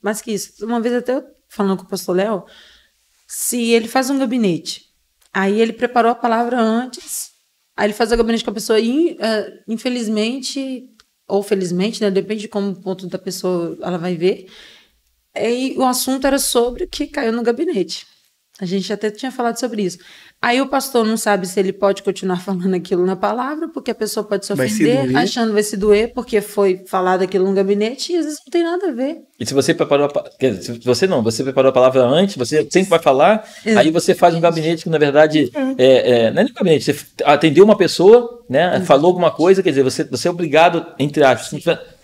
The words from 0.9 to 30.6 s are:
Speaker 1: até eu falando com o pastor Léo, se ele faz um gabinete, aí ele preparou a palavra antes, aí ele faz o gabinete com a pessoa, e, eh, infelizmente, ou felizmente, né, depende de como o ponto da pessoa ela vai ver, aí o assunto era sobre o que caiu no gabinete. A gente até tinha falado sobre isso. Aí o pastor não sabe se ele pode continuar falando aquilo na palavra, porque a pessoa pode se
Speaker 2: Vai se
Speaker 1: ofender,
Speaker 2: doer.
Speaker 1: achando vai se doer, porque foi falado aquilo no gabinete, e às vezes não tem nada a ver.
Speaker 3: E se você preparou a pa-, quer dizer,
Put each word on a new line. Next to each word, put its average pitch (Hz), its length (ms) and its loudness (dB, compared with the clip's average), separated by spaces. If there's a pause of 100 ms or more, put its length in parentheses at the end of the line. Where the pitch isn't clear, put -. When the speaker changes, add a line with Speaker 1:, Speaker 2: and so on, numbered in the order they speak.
Speaker 1:
até 247 180 -2
eu 269 100 -4 (240)
falando 190 300 -2
com 185 60 -12
o - 40 -20
pastor 185 280 -4
Léo, 196 280 -2 (840)
se - 340 -6 (120)
ele 226 140 2
faz 262 220 -2
um 277 80 0
gabinete, 226 680 -2 (460)
aí 196 300 0
ele 226 100 2
preparou 233 400 0
a 247 40 0
palavra 240 440 -2
antes, 226 680 -4 (480)
aí 214 80 0
ele 208 80 -2
faz 226 180 -2
o 233 60 2
gabinete 226 260 0
com - 60 -6
a 208 60 -8
pessoa, 220 240 0
e, 269 400 0
eh, 214 340 -4 (140)
infelizmente, 247 1160 -4 (420)
ou 202 160 -2
felizmente, 190 580 -2
né, 208 80 0
depende 196 320 -2
de 214 60 -12
como 202 240 -4
o 175 100 -8
ponto 185 240 -8
da 180 140 -10
pessoa 180 640 -6
ela 175 160 -6
vai 180 160 -4
ver, 175 320 -2 (880)
aí 247 420 -2
o 254 80 0
assunto 262 400 -2
era 277 140 2
sobre 247 460 -2
o - 20 -18
que - 180 -8
caiu 254 260 -4
no 233 120 -4
gabinete. 233 600 -4 (540)
A 190 60 -8
gente 185 260 -4
até 208 200 -4
tinha 247 200 -10
falado 240 280 -4
sobre 214 240 -4
isso. 175 160 -6 (420)
Aí 240 180 0
o 269 80 0
pastor 262 380 0
não 220 100 0
sabe 202 300 0
se 185 140 -4
ele 190 120 0
pode 196 300 -2
continuar 185 360 -4
falando 185 360 -2
aquilo 180 320 0
na 190 100 0
palavra, 247 540 -4
porque 262 220 -10
a 214 40 -4
pessoa 214 280 -6
pode 202 240 -6
se 208 80 -4
Speaker 2:
Vai 131 120 0
se 214 160 0
Speaker 1:
ofender, 233 220 2
Speaker 2:
doer. 127 120 0
Speaker 1:
achando 226 360 0
vai 208 80 2
se 208 160 -4
doer, 208 340 2
porque 233 300 -2
foi 196 460 0
falado 185 340 0
aquilo 185 240 0
no 196 80 0
gabinete, 208 600 -2
e 359 40 0
às 311 80 -2
vezes 302 180 -8
não - 80 -20
tem 339 120 0
nada 359 260 -2
a - 20 -4
ver. 269 260 -6 (220)
Speaker 3:
E 117 60 -6
se 135 80 -6
você 135 220 2
preparou 143 320 0
a - 20 -2
pa-, - 180 -6 (120)
quer 127 160 0
dizer, 104 180 -10